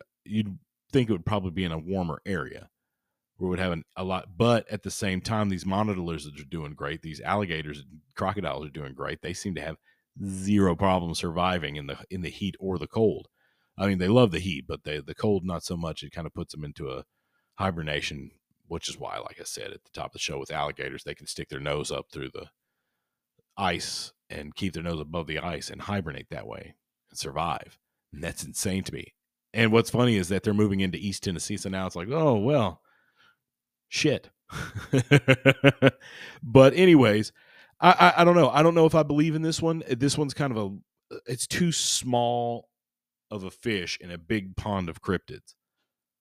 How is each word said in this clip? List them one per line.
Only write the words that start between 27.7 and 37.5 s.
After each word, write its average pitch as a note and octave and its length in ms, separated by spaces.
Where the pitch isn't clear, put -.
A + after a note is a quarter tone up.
And D2 100
that's E2+ 220
insane F#2+ 400
to - 100
me. - 200
And A2+ 180
what's A2+ 200
funny A#2+ 260
is F2+ 120
that G2 140
they're G#2+ 120
moving G2+ 260
into F#2 180
East G2 240
Tennessee, F#2+ 340
so G2 120
now F#2+ 180
it's - 80
like, F2+ 160
"Oh, D3+ 260
well, G#2+ 440
shit." - 420
<laughs> - 1400
But B2+ 320
anyways, C3+ 580